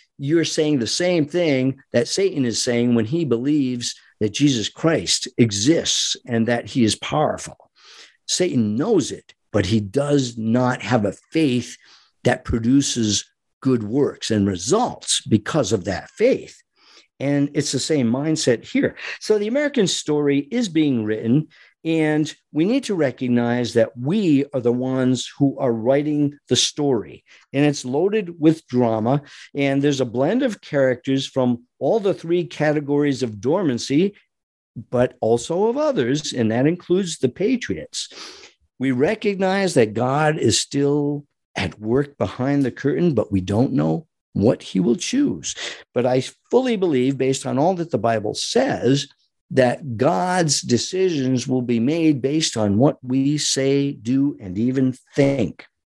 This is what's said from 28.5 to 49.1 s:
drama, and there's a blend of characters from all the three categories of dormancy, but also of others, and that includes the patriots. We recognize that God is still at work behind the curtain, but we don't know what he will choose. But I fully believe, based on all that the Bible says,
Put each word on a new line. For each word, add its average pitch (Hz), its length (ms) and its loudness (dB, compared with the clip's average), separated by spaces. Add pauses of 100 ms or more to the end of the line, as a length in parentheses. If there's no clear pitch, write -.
drama, 123 560 2 (320)
and 139 260 0
there's 139 200 0
a 127 40 0
blend 147 380 0
of 220 180 -4
characters 135 640 0
from 123 380 0 (160)
all 170 200 0
the 190 140 0
three 170 300 -2
categories 147 800 -2
of 107 180 -8
dormancy, 151 720 0 (800)
but 123 280 2
also 139 480 0
of 240 100 -2
others, 156 560 0
and 113 180 0
that 127 160 2
includes 175 500 -2
the 127 120 0
patriots. 170 800 -4 (680)
We 131 140 0
recognize 190 840 0
that 110 220 4
God 143 420 2
is - 220 2
still 143 680 0 (300)
at 87 240 -4
work 127 400 0
behind 135 440 0
the 123 60 0
curtain, 147 460 0
but 104 160 -2
we 98 100 0
don't 101 320 2
know 160 320 0 (280)
what 101 280 2
he - 180 -4
will - 160 2
choose. - 600 -4 (400)
But 123 100 0
I 127 160 2 (300)
fully 247 240 2
believe, 139 420 2
based 135 300 -2
on 123 100 -2
all 170 180 2
that 170 140 -6
the 120 80 -2
Bible 107 380 0
says, 143 720 0 (420)